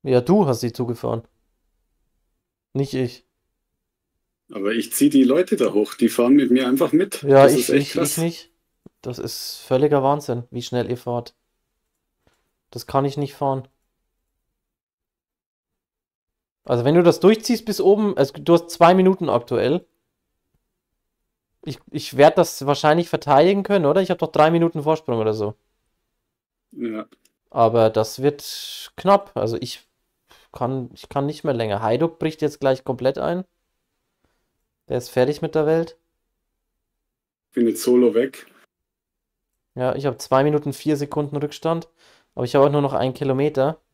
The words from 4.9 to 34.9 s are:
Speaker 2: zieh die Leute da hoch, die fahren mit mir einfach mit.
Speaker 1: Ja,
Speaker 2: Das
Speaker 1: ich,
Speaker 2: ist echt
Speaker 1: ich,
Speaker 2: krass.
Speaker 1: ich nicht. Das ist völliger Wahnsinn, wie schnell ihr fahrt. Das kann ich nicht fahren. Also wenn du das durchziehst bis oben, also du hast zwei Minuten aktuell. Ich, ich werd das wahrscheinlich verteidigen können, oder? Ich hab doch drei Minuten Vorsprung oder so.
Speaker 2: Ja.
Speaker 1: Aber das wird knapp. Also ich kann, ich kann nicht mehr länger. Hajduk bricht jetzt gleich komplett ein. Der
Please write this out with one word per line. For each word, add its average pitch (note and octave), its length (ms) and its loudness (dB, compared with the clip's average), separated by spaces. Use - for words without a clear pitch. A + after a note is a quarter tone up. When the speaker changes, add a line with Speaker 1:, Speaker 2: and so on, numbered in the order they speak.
Speaker 2:
zieh D3 180 2
die C3+ 140 6
Leute E3+ 320 2
da A2+ 160 0
hoch, G#2 220 -2
die A#2 140 0
fahren B2 260 2
mit C3+ 160 4
mir B2+ 180 2
einfach C3 240 0
mit. F#3 300 0
Speaker 1:
Ja, C#3 220 6
Speaker 2:
Das C3+ 100 6
Speaker 1:
ich, B2+ 60 2
Speaker 2:
ist - 100 -4
echt C#3 180 2
Speaker 1:
ich, - 60 -14
Speaker 2:
krass. C#3+ 240 -2
Speaker 1:
ich E3 40 -2
nicht. - 280 -6
Das A#2+ 160 -12
ist - 380 -12
völliger C#3 360 2
Wahnsinn, C3+ 480 -2
wie A#2+ 120 -10
schnell B2 280 -6
ihr B2 60 -4
fahrt. A#2+ 380 -8
Das - 160 -16
kann C#3 180 0
ich C#3 120 -4
nicht C#3+ 180 -6
fahren. C3+ 320 -4
Also A#2+ 200 -2
wenn D3 120 2
du F3 60 6
das E3+ 180 4
durchziehst A3 440 2
bis G3+ 160 -6
oben, G3+ 360 2
also C#3 220 0
du D3+ 160 0
hast E3+ 160 -2
zwei E3+ 240 4
Minuten F#3 340 2
aktuell. B2 580 -2
Ich, D3+ 140 -10
ich - 260 -10
werd D3+ 220 6
das - 280 -2
wahrscheinlich D#3 420 0
verteidigen E3 540 2
können, G3 240 0
oder? E3 160 2
Ich F3+ 80 -4
hab E3+ 80 -2
doch D#3 140 -4
drei D#3 180 4
Minuten E3 320 0
Vorsprung D3+ 360 -2
oder A2 160 0
so. G#2+ 200 -4
Speaker 2:
Ja. A2 340 -10
Speaker 1:
Aber A2+ 400 2
das A2 320 -4
wird - 720 -6
knapp. G3+ 400 0
Also A#2 240 -2
ich - 260 -14
kann, B2+ 420 -6
ich - 140 -20
kann C#3 180 -4
nicht D3+ 180 -10
mehr C#3+ 100 -2
länger. A2 280 -4
Hajduk B2+ 360 -2
bricht D#3 240 -6
jetzt D3 180 -4
gleich C3+ 240 -2
komplett C3+ 340 -4
ein. E3+ 260 -4
Der B2+ 100 -4